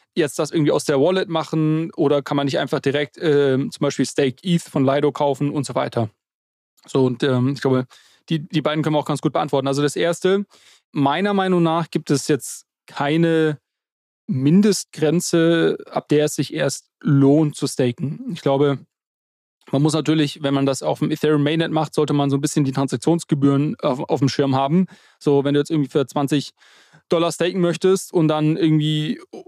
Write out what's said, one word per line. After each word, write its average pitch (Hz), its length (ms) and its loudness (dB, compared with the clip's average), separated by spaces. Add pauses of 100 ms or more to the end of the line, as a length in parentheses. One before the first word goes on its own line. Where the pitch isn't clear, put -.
(160)
jetzt 151 220 -2
das 156 120 -2
irgendwie 147 220 0
aus 151 120 0
der 139 160 2
Wallet 185 280 0
machen 160 680 -2
oder 143 260 2
kann 147 140 -4
man 143 80 0
nicht 139 140 -2
einfach 147 220 -2
direkt, 143 400 -2
ähm, 143 500 2
zum - 100 -10
Beispiel 143 240 0
Staked 135 400 -2
eth 170 180 0
von 139 220 -2
Lido 139 260 2
kaufen 143 400 -2
und 147 140 -4
so - 100 -10
weiter. 123 360 -2 (760)
So, 135 200 2
und, 127 160 -2
ähm, 131 320 2
ich - 80 -12
glaube, 131 240 0 (420)
die, 160 100 -2
die 151 240 -4
beiden 151 200 0
können 156 120 -2
wir 147 60 2
auch - 60 -6
ganz 147 140 -2
gut 147 120 -2
beantworten. 143 340 -2
Also 139 160 -2
das 147 140 -2
erste, 185 500 0 (460)
meiner 165 420 0
Meinung 185 280 2
nach 165 280 0
gibt 160 200 -6
es 143 180 -2
jetzt - 360 -4 (220)
keine 156 720 0 (680)
Mindestgrenze, 165 1500 2 (120)
ab - 180 -6
der 151 180 4
es - 100 -4
sich - 180 -4
erst - 340 -4 (120)
lohnt 143 540 4
zu 147 120 -6
staken. 160 680 -4
Ich 160 80 -10
glaube, 139 380 0 (960)
man 135 100 2
muss 151 120 4
natürlich, 151 480 0
wenn 139 120 0
man 139 100 2
das 135 180 -2
auf 151 180 -2
dem 151 100 -2
Ethereum 151 320 0
Mainnet 160 300 0
macht, 156 220 -2
sollte 147 180 0
man 143 180 2
so 139 60 0
ein 139 40 0
bisschen 151 240 0
die 131 80 -2
Transaktionsgebühren 139 1080 0
auf, 135 200 -2
auf 139 200 -2
dem 135 80 2
Schirm 139 260 0
haben. 147 320 2 (320)
So, 143 260 2
wenn 143 100 0
du 143 60 4
jetzt 143 100 -2
irgendwie 147 200 -2
für 135 160 0
zwanzig 143 460 -4 (580)
Dollar 170 220 0
staken 185 280 -2
möchtest 175 520 0
und 160 160 2
dann 156 280 0
irgendwie, 156 640 0 (280)